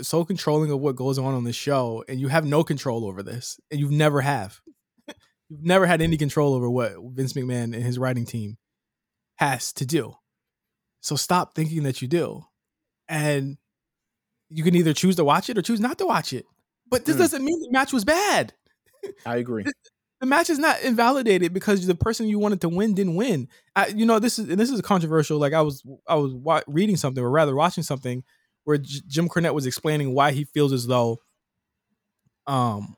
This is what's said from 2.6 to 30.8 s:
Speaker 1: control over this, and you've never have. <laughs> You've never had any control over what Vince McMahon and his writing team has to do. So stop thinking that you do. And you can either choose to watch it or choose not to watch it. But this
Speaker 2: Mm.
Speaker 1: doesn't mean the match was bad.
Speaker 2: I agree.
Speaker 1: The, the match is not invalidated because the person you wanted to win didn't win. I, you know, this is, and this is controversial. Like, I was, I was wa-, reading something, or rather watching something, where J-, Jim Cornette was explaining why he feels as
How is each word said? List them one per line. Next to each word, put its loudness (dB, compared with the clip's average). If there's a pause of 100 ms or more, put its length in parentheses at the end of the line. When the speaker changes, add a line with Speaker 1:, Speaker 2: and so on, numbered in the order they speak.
Speaker 1:
control -4
over -10
this, -12 (100)
and -4
you've 0
never 2
have. -4 (480)
<laughs> -20
You've -16
never 6
had 4
any 2
control 0
over 0
what -2 (200)
Vince -4
McMahon -4
and -6
his -2
writing -2
team -8 (760)
has -2
to -6
do. -2 (840)
So -4
stop 0
thinking -2
that -2
you -6
do. -2 (640)
And -2 (920)
you -4
can 4
either 4
choose 2
to 4
watch 2
it -4
or 0
choose 0
not -2
to -2
watch -2
it. -10 (440)
But 0
this 0
Speaker 2:
Mm. 4
Speaker 1:
doesn't 2
mean -2
the -10
match 2
was 0
bad. 2 (720)
Speaker 2:
I -2
agree. -4
Speaker 1:
The, -4 (480)
the -4
match 2
is 0
not 0
invalidated 2
because 0
the 2
person -2
you 0
wanted 0
to 0
win 2
didn't 0
win. 0 (260)
I, 4
you 0
know, 6
this 0
is, -6
and 0
this 2
is -2
controversial. 2
Like, 2
I 4
was, -4 (240)
I 2
was 0
wa-, 0
reading 2
something, -2
or 0
rather 4
watching 0
something, -6 (400)
where 2
J-, -6
Jim 0
Cornette 0
was -2
explaining -2
why 4
he -2
feels 2
as -2